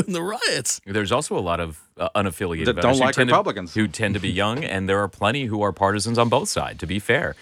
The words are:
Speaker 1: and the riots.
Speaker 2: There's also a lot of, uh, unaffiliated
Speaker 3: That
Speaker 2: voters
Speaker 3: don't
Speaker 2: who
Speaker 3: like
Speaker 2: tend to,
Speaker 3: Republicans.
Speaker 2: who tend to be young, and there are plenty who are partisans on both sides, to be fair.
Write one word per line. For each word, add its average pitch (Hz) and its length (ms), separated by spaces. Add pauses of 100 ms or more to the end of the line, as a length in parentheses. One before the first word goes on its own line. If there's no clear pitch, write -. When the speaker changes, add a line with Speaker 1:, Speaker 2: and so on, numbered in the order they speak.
Speaker 1:
and 202 100
the 165 80
riots. 185 640
Speaker 2:
There's 98 280
also 151 260
a - 20
lot 85 200
of, 82 220 (160)
uh, 87 180
unaffiliated 87 480
Speaker 3:
That 117 120
Speaker 2:
voters 87 60
Speaker 3:
don't 123 120
Speaker 2:
who 131 60
Speaker 3:
like 131 140
Speaker 2:
tend 127 140
to, 139 60
Speaker 3:
Republicans. 120 400
Speaker 2:
who 107 120
tend 98 280
to 101 60
be 90 100
young, 104 340
and 95 240
there 98 120
are 101 80
plenty 120 360
who 107 180
are 98 100
partisans 104 460
on 120 120
both 147 180
sides, - 320
to - 60
be 90 120
fair. - 440